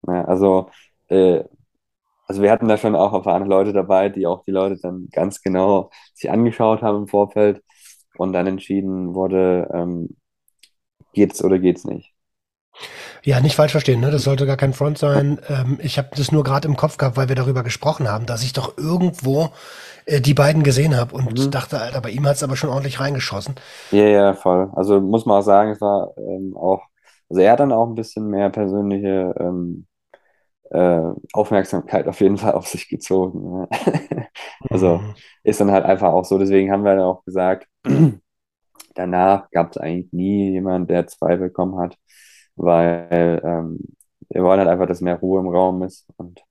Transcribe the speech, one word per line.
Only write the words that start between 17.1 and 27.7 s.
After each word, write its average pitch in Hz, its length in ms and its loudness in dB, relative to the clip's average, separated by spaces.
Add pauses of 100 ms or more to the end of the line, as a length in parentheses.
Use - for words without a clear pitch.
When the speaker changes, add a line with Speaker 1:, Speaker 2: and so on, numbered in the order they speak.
Speaker 2:
weil 131 120 0
wir 135 60 0
darüber 127 280 -2
gesprochen 143 460 -4
haben, 110 160 -4
dass 113 180 -6
ich 127 100 -6
doch - 240 -8
irgendwo, 160 720 0 (560)
äh, 143 160 0
die 139 120 4
beiden 151 300 4
gesehen 139 340 4
hab 120 160 -2
und 131 360 -2
Speaker 1:
Mhm. - 40 -4
Speaker 2:
dachte, 143 280 -6
„Alter, 123 200 -8
bei 113 100 -10
ihm 139 160 -2
hat's 143 160 0
aber 135 120 -4
schon 151 140 -4
ordentlich 135 300 -4
reingeschossen.“ 131 560 -6 (360)
Speaker 1:
Ja, 104 160 6
ja, 101 260 6
voll. 92 420 0
Also 98 240 4
muss 104 260 0
man 104 140 4
auch 101 40 -2
sagen, 104 280 4
es 104 100 -8
war, 101 360 -2
ähm, 92 400 -10
auch, 95 260 -2 (460)
also 92 120 2
er 113 120 6
hat 120 60 2
dann 139 120 2